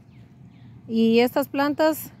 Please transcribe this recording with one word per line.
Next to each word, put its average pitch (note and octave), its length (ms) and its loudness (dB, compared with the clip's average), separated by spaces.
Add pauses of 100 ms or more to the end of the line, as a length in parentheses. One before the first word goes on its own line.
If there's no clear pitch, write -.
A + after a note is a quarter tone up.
(880)
Y A3+ 300 2
estas B3+ 300 0
plantas D4 720 -2